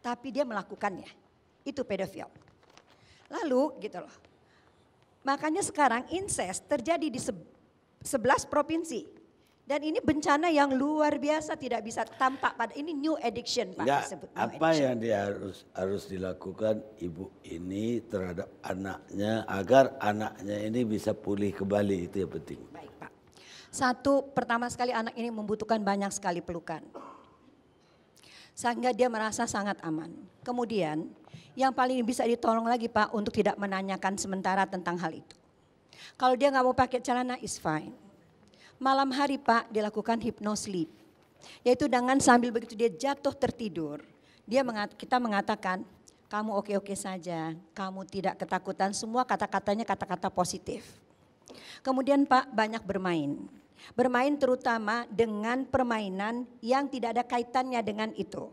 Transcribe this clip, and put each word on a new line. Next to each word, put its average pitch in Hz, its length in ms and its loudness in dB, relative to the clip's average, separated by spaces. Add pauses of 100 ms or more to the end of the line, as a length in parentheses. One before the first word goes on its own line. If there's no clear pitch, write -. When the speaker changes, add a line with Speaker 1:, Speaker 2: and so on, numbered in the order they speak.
Speaker 1:
Tapi 240 320 -6
dia 277 80 2
melakukannya. 202 640 -4 (560)
Itu 262 240 -6
pedofil. 190 400 -6 (1040)
Lalu, 277 560 0
gitu 180 160 -10
loh. - 120 -20 (1080)
Makanya 294 400 0
sekarang 254 480 4
incest 320 560 -4
terjadi 302 400 0
di 226 160 -4
se-, 185 240 -6 (560)
sebelas 254 400 2
provinsi. 294 720 -2 (520)
Dan 285 160 -2
ini 311 160 -2
bencana 302 480 4
yang 285 240 6
luar 294 480 2
biasa, 311 400 -2
tidak 233 240 -4
bisa 226 240 -4
tampak 262 480 0
pada, 233 160 -4
ini 311 240 -6
new 294 240 0
addiction, 233 560 -2
Pak, 170 80 -4
Speaker 2:
Enggak, 139 240 4
Speaker 1:
disebut - 240 -12
new - 80 -10
Speaker 2:
apa 113 80 0
Speaker 1:
addiction. 160 320 2
Speaker 2:
yang 131 160 2
dia 113 220 2 (100)
harus, 101 300 -6 (180)
harus 95 320 -2
dilakukan 95 720 -2 (160)
Ibu 87 320 -8 (240)
ini 98 480 -4
terhadap 92 480 -6 (160)
anaknya 98 800 -2
agar 98 560 6
anaknya 104 640 -2
ini 113 240 0
bisa 107 240 0
pulih 101 400 -2
kembali, 98 560 0
itu 95 160 -2
yang 87 80 -4
penting. - 400 -10
Speaker 1:
Baik, 156 240 -18
Pak. - 160 -16 (560)
Satu, 269 640 2
pertama 240 400 0
sekali 247 240 -2
anak 226 240 -2
ini 233 160 -4
membutuhkan 214 480 0
banyak 196 320 0
sekali 175 240 -2
pelukan. 170 400 -8 (1800)
Sehingga 240 400 0
dia 240 160 4
merasa 220 400 -2
sangat 202 320 -2
aman. 165 320 -6 (320)
Kemudian, 208 640 -2 (480)
yang 262 160 4
paling 254 320 2
bisa 254 160 0
ditolong 233 480 2
lagi, 233 160 0
Pak, 208 240 2
untuk 214 240 -2
tidak 202 240 2
menanyakan 190 560 -2
sementara 190 480 0
tentang 185 320 -2
hal 170 160 -4
itu. - 240 -18 (800)
Kalau 254 240 4
dia 277 160 6
nggak 262 80 4
mau 254 80 4
pakai 247 320 2
celana, 247 400 0
is - 160 -8
fine. 156 320 -2 (880)
Malam 269 320 2
hari, 277 320 0
Pak, 226 320 2
dilakukan 214 480 0
hypnosleep. 208 640 -2 (800)
Yaitu 247 240 4
dengan 247 320 2
sambil 240 320 8
begitu 233 240 -4
dia 233 160 2
jatuh 277 400 -2
tertidur, 160 720 -4 (400)
dia 240 160 2
mengat-, 214 320 -2
kita - 240 0
mengatakan, 208 640 0 (480)
"Kamu 214 320 -4
oke-oke 196 320 -4
saja, 170 640 -6 (160)
kamu 190 320 -8
tidak 185 320 -4
ketakutan," 190 560 -2
semua 233 320 -2
kata-katanya 202 560 0
kata-kata 190 480 -2
positif. - 720 -4 (800)
Kemudian, 269 480 4
Pak, 262 240 6
banyak 220 320 0
bermain. 175 640 -2 (480)
Bermain 254 400 4
terutama 240 720 0
dengan 226 560 0
permainan 226 800 -2 (160)
yang 262 240 2
tidak 233 320 -2
ada 240 80 2
kaitannya 247 560 0
dengan 214 320 -4
itu. - 400 -8